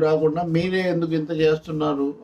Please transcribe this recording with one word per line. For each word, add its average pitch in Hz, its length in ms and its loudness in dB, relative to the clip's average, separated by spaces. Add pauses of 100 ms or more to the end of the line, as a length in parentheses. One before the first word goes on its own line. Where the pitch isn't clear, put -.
రాకుండా 156 380 2
మీరే 180 380 0 (120)
ఎందుకు 165 180 -2
ఇంత 156 200 -2
చేస్తున్నారు 156 760 0 (160)